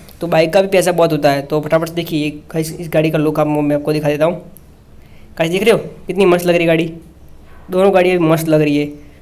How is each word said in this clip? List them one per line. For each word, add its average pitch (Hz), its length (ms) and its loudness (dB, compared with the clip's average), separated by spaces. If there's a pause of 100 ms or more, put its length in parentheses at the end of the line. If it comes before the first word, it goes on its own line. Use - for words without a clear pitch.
(200)
तो 170 60 -8
bike 160 260 2
का 196 100 4
भी 190 60 0
पैसा 180 240 0
बहुत 170 200 2
होता 143 200 2
है। 139 100 -2
तो 151 180 -4
फटाफट 160 280 -2
से 160 60 -12
देखिए 160 360 -4
गाइस, 160 500 -8
इस 170 80 -10
गाड़ी 156 220 0
का 156 80 -2
look 156 220 0
आप, 151 60 0
मैं 147 300 -2
आपको 147 160 -4
दिखा 151 160 -2
देता 147 160 0
हूँ। 170 180 -4 (960)
Guys 165 120 0
देख 180 120 -2
रहे 226 80 2
हो 190 80 4
कितनी - 460 -4
मस्त 175 220 2
लग 175 60 2
रही 170 80 2
है 165 60 0
गाड़ी, 165 260 0 (800)
दोनों 185 240 2
गाड़ी 180 240 2
मस्त 160 300 0
लग 156 120 4
रही 147 180 2
है। 147 80 -2 (340)